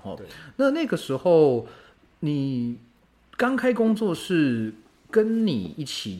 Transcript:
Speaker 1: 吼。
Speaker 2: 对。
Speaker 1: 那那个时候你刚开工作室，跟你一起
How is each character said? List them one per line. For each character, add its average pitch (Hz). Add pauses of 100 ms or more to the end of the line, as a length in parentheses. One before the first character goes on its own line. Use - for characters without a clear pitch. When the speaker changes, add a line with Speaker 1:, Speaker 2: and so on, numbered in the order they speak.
Speaker 1:
吼。 95
Speaker 2:
对。 95 (300)
Speaker 1:
那 269
那 320
个 208
时 135
候 147 (540)
你 135 (600)
刚 254
开 247
工 220
作 214
室， 123 (360)
跟 220
你 101
一 151
起 98